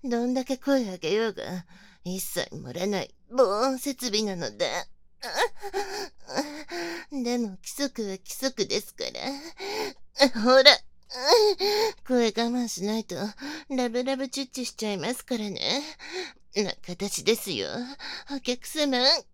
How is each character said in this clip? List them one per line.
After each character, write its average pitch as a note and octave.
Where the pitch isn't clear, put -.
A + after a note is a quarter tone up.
ど A#3+
ん B3+
だ C4
け C4
声 C4+
上 F#3
げ D#3+
よ A3
う G3
が、 F3
一 F#3
切 -
漏 -
れ F3
な G3+
い -
防 A#3+
音 C4
設 C4+
備 G#3
な G3+
の B2
で。 C3+
で B3
も G3+
規 -
則 C4+
は G3+
規 -
則 C4
で A3
す -
か -
ら。 C4+
ほ B3+
ら、 C4
声 B3
我 -
慢 A#3
し -
な G#3+
い G#3+
と、 F3
ラ B3
ブ B3
ラ C4+
ブ C4
チ C#4
ュ C4
ッ -
チ C4
ュ A#3
し -
ち A3
ゃ G#3
い F#3+
ま A3
す -
か B3+
ら G#3+
ね。 F#3+
仲 -
出 G3
し -
で A3
す G3
よ、 F#2+
お C4+
客 -
様。 C#4+